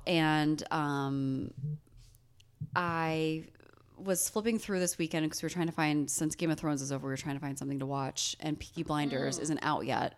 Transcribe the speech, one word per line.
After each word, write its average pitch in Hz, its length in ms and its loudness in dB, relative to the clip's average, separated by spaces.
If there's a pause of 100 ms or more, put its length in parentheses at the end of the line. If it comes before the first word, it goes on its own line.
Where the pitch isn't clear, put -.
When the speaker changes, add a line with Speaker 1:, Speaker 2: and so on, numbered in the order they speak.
Speaker 1:
And, 156 560 4 (100)
um, 139 800 0 (1200)
I 160 720 2 (520)
was 190 320 0
flipping 226 300 0
through 202 220 -2
this 175 180 2
weekend 160 320 2
'cause - 120 -6
we 165 40 -2
were 156 40 -4
trying 170 160 0
to 165 60 -2
find, 151 380 2
since 156 240 0
Game 165 160 0
of 151 80 0
Thrones 147 240 -2
is 139 100 -4
over, 139 140 -4
we 135 60 -2
were 135 40 -2
trying 139 200 -4
to 139 40 -8
find 139 180 -6
something 139 220 -4
to 135 60 -2
watch. 139 540 -2
And 151 180 -2
Peaky - 260 -8
Blinders 139 540 0
Speaker 2:
Mm. - 40 -6
Speaker 1:
isn't 151 200 0
out 147 240 0
yet, 117 320 0